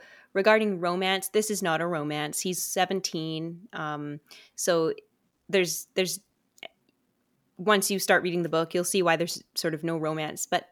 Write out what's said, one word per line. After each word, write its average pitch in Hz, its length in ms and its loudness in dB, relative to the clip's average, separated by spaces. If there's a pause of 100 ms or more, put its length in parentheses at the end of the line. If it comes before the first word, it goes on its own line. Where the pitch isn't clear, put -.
(340)
regarding 208 460 4
romance, 185 500 0
this 214 200 2
is 196 140 -2
not 160 180 2
a 170 60 0
romance. 151 540 -2
He's 180 200 -2
seventeen. 170 1000 -4 (120)
Um, 147 460 -8 (360)
so 165 380 2 (560)
there's, 180 460 0
there's, 185 240 -2 (1400)
once 196 320 4
you 196 100 0
start 180 220 4
reading 175 220 0
the 160 60 -2
book, 160 240 0
you'll 175 100 0
see 190 180 2
why 170 140 4
there's 170 280 -4 (120)
sort 160 180 -2
of 151 100 -6
no 165 140 -2
romance, 156 480 -4
but - 260 -2